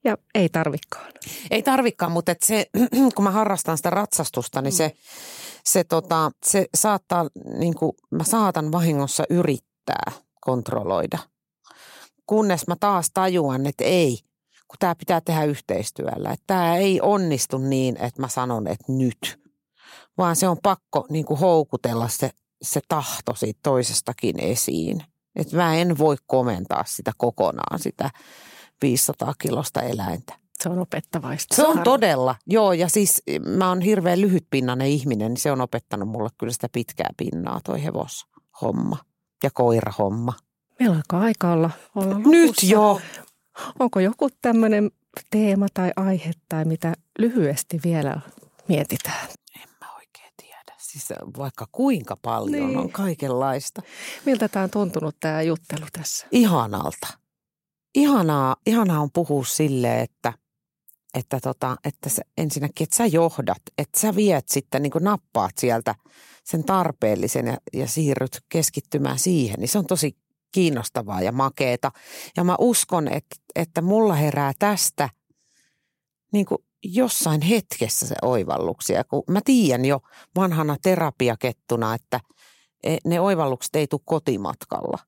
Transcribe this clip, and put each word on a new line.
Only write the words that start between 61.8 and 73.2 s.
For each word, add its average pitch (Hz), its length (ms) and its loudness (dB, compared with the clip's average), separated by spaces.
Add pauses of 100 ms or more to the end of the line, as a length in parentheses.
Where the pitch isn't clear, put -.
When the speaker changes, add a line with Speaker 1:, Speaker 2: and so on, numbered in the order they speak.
Speaker 2:
että 143 240 -8
sä, - 120 -4 (160)
ensinnäkin, 147 460 -4
että - 120 -4
sä 233 100 2
johdat, 160 560 0 (160)
että - 220 -4
sä 214 160 0
viet 190 340 2
sitten, 139 320 -2
niinku 147 180 -2
nappaat 175 580 0
sieltä 117 380 0 (480)
sen 160 200 -4
tarpeellisen 123 840 0
ja, 123 100 -4 (160)
ja 131 140 -4
siirryt 139 640 -2
keskittymään 139 720 -2
siihen, 143 400 0
niin 110 80 -4
se 202 100 0
on 185 80 0
tosi 165 320 -2 (340)
kiinnostavaa 117 720 -2
ja 98 100 0
makeeta. 131 600 0 (460)
Ja 175 60 0
mä 180 160 2
uskon, 180 480 2
että, - 280 -6 (200)